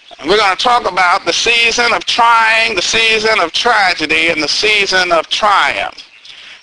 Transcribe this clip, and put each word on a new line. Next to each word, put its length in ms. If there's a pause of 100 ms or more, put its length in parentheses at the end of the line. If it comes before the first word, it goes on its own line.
(180)
And 120
we're 60
gonna 180
talk 300
about 400
the 80
season 600
of 140
trying, 680
the 60
season 580
of 120
tragedy, 760
and 120
the 80
season 600
of 180
triumph. 760 (580)